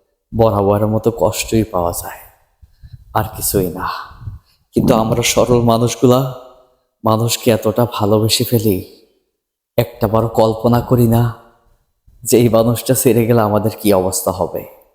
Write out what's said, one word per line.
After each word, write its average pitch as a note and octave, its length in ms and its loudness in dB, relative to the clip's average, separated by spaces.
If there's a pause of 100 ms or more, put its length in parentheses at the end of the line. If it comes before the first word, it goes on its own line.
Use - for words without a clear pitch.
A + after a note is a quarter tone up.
(360)
বরাবরের G#2 520 2
মতো A2 320 0
কষ্টই G#2+ 440 0
পাওয়া F2 300 -4
যায়, - 280 -12 (920)
আর A2 100 0 (140)
কিছুই F#2 320 -2
না। F2 180 -10 (880)
কিন্তু A#2+ 200 2
আমরা A#2 280 0
সরল A#2+ 380 2
মানুষগুলা B2 760 2 (680)
মানুষকে A2+ 480 0
এতটা A2 420 0
ভালোবেসে G#2+ 500 0
ফেলি, G#2+ 340 0 (1000)
একটাবারও A2+ 500 0
কল্পনা A2+ 540 2
করি A#2+ 260 2
না A#2 260 2 (880)
যে - 140 2
এই A#2 120 4
মানুষটা A2+ 460 0
ছেড়ে A#2 300 2
গেলে A#2 160 2
আমাদের G#2 400 0
কি G2+ 120 2
অবস্থা F#2+ 380 0
হবে। F2 320 -6 (320)